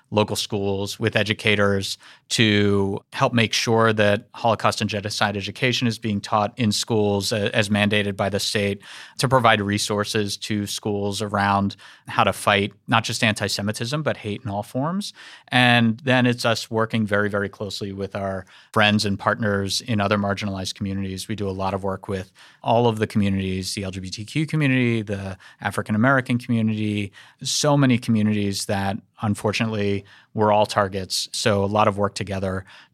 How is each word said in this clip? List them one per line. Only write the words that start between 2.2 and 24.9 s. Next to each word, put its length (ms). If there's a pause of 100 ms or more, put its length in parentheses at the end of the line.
to 680 (120)
help 220
make 200
sure 380
that 440
Holocaust 460
and 80
genocide 460
education 520
is 100
being 240
taught 360
in 140
schools, 640
uh, 200
as 160
mandated 460
by 140
the 100
state, 420 (360)
to 100
provide 340
resources 760
to 300
schools 560
around 520 (320)
how 160
to 100
fight 380 (160)
not 160
just 200
anti-Semitism, 800
but 140
hate 260
in 60
all 140
forms. 480 (360)
And 540
then 260
it's 180
us 240
working 360
very, 240
very 200
closely 420
with 240
our 300 (280)
friends 320
and 120
partners 640
in 180
other 180
marginalized 580
communities. 520
We 80
do 140
a 20
lot 220
of 100
work 240
with 240 (320)
all 240
of 120
the 80
communities, 640
the 100
L 80
G 80
B 100
T 160
Q 200
community, 560